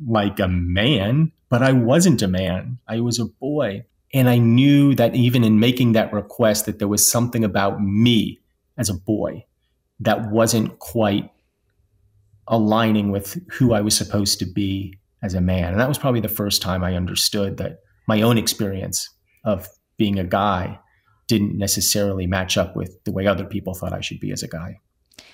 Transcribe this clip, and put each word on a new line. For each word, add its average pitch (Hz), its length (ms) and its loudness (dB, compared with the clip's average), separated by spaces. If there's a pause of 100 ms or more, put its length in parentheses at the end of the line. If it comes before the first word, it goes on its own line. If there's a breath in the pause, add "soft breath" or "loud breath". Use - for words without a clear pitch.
like 104 340 0
a 95 100 2
man, 101 840 2 (180)
but 120 140 2
I 135 80 4
wasn't 131 500 4
a 101 60 0
man. 92 600 -4
I 113 120 -6
was 117 200 -2
a 117 60 -2
boy. 120 600 -6 (300)
And 127 140 4
I 120 80 4
knew 139 580 6
that 120 200 2
even 123 280 4
in 110 160 6
making 123 340 2
that 107 200 2
request, 104 540 0
that 104 120 -6
there 104 80 -2
was 101 220 2
something 120 340 0
about 101 380 0
me 107 600 2 (360)
as 110 120 -2
a 101 40 -4
boy 92 520 -4 (560)
that 107 280 0
wasn't 113 500 0
quite 104 520 -2 (1160)
aligning 110 640 2
with 98 280 -6 (120)
who 120 220 2
I 104 80 2
was 107 140 0
supposed - 440 -2
to 95 60 -4
be 98 520 -6 (240)
as 98 120 -6
a 92 80 0
man. 90 300 0
And 98 80 -2
that 127 80 2
was 139 100 -2
probably 127 220 0
the 107 80 -4
first 104 340 -4
time 92 220 -4
I 90 120 -2
understood 95 600 -4
that - 220 -8 (280)
my 107 140 2
own 117 160 4
experience 95 720 -4 (360)
of 98 220 -4 (300)
being 101 220 0
a 92 60 -2
guy 98 540 -2 (480)
didn't 104 300 0
necessarily 98 680 -2
match 92 300 -2
up 90 180 -2
with 92 300 -10
the 104 60 -6
way 95 140 -4
other 98 200 0
people 92 280 -8
thought 90 200 -8
I 95 80 -8
should - 180 -10
be - 120 -8
as 98 120 -8
a - 40 -10
guy. 87 320 -12 (540 soft breath)